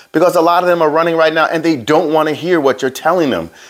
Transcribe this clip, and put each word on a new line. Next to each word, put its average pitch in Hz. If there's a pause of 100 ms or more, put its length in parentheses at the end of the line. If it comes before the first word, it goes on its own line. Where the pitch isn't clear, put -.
(120)
because 175
a 170
lot 175
of 180
them 175
are 156
running 165
right 160
now 160
and 160
they 165
don't 151
wanna 156
hear 160
what 131
you're 131
telling 160
them. 82 (200)